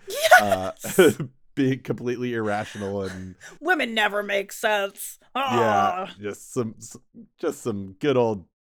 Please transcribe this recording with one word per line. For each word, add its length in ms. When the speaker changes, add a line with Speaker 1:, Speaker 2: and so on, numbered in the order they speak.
Speaker 1:
Yes! 920
Speaker 2:
uh, 140
<laughs> 160
being 260
completely 540
irrational 680
and 320
Speaker 1:
Women 340
never 280
make 300
sense. 640
Speaker 2:
yeah, 60
Speaker 1:
Ah! 120
Speaker 2:
just 320
some, 260
s-, 180
just 240
some 380
good 160
old, 300